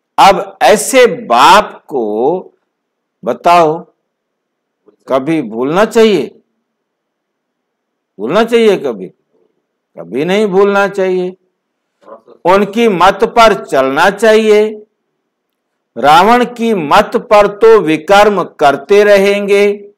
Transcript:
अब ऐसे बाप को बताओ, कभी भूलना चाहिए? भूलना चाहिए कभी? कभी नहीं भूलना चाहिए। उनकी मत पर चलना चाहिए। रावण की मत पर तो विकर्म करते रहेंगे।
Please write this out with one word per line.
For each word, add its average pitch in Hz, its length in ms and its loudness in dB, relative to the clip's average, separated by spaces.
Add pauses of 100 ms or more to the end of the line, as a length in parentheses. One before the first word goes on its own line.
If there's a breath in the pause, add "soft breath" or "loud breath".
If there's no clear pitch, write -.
(180)
अब 175 440 0
ऐसे 214 440 2
बाप 156 800 0
को 123 180 -8 (1200)
बताओ, 170 540 0 (1300)
कभी 139 340 -4
भूलना 131 420 -4
चाहिए? 220 560 0 (1800)
भूलना 156 260 -2
चाहिए 226 320 0
कभी? 120 300 -8 (920)
कभी 95 260 -8
नहीं 202 220 -2
भूलना 196 420 0
चाहिए। 185 480 -6 (1120)
उनकी 202 420 0
मत 190 360 0
पर 226 400 0
चलना 143 460 -2
चाहिए। 214 600 0 (1300)
रावण 190 480 2
की 226 300 -4
मत 185 420 -2
पर 208 300 2
तो 214 340 4
विकर्म 190 640 0
करते 151 600 0
रहेंगे। 202 920 0